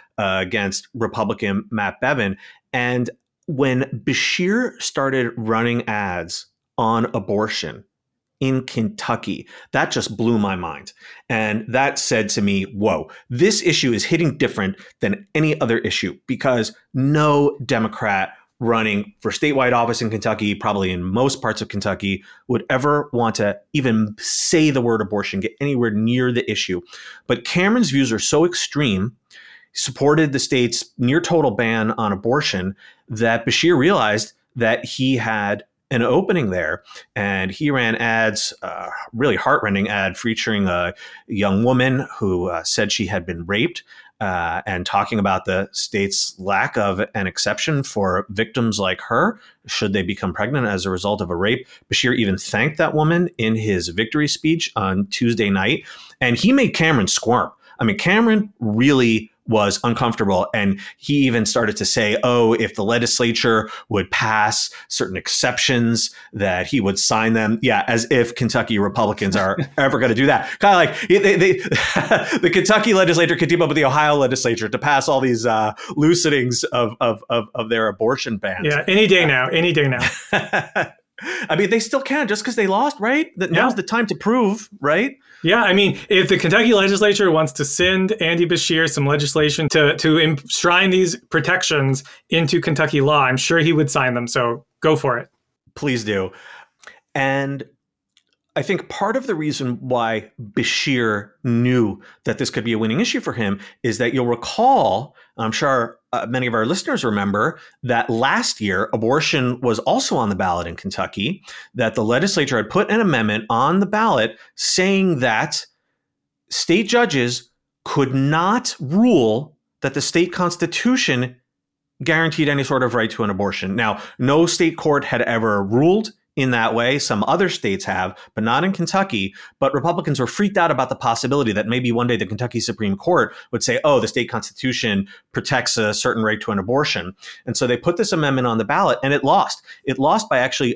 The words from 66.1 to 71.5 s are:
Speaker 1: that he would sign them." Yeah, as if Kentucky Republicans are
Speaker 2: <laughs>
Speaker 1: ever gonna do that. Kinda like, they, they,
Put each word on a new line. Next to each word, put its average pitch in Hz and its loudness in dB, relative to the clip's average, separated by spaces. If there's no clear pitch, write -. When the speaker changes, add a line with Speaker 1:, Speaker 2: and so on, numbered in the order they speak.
Speaker 1:
that 92 -2
he 135 -2
would 98 0
sign 110 2
them." 110 0
Yeah, 113 2
as 117 0
if 120 2
Kentucky 113 0
Republicans 101 0
are 98 0
Speaker 2:
<laughs> - -10
Speaker 1:
ever 135 2
gonna 117 2
do 131 2
that. 143 2
Kinda 202 6
like, 156 2
they, 202 6
they, 185 4